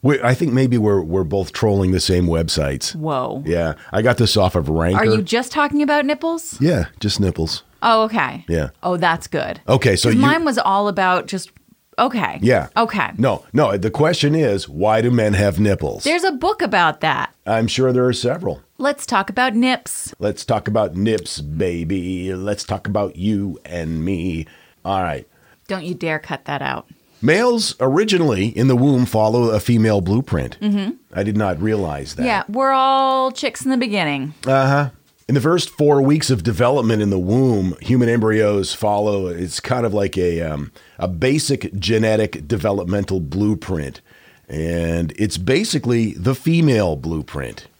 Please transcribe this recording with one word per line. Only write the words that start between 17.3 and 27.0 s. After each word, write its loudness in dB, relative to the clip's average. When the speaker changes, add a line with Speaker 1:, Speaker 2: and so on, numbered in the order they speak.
Speaker 1:
I'm 2
sure 2
there 4
are 2
several. -4
Speaker 2:
Let's -4
talk -2
about 0
nips. -2
Speaker 1:
Let's -4
talk -2
about 0
nips, -2
baby. -4
Let's -6
talk -6
about -2
you -2
and -6
me. -4
All -2
right. -6
Speaker 2:
Don't -8
you -6
dare -4
cut -10
that -8
out. -6